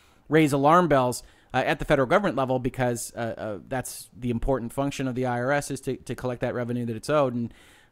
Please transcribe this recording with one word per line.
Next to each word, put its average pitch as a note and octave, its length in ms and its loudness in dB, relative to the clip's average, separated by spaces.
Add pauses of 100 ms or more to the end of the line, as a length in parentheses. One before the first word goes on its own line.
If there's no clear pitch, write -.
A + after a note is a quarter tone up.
(280)
raise D3+ 240 4
alarm D#3 360 6
bells, B2+ 340 2 (320)
uh, B2+ 40 2
at D3 200 0
the - 60 -8
federal C#3 240 2
government F#3+ 280 2
level, C3 220 0
because, B2 560 -2
uh, A2+ 240 -6
uh, G2+ 200 -6 (100)
that's - 500 -8
the A#2+ 120 -4
important A#2 420 -2
function C#3 340 -4
of B2+ 80 -4
the B2+ 120 -2
I B2 120 -2
R B2+ 140 0
S C#3+ 180 -2
is C#3 120 -8
to, C3 140 -4
to - 180 -10
collect B2 260 -6
that A#2+ 140 -4
revenue A#2+ 320 -4
that A2+ 100 -6
it's A2 140 -8
owed. C#3 240 2
And, A#2+ 200 -4 (380)